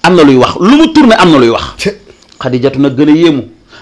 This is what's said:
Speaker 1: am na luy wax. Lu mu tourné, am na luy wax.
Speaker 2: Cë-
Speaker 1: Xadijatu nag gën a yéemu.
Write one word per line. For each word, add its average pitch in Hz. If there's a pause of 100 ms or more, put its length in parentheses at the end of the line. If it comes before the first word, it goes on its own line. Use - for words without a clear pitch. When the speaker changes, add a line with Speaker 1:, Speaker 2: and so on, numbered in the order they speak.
Speaker 1:
am 180
na 165
luy 139
wax. 120
Lu 233
mu 320
tourné, 262
am 180
na 143
luy 117
wax. - (180)
Speaker 2:
Cë- - (420)
Speaker 1:
Xadijatu 123
nag 139
gën 147
a -
yéemu. 156 (400)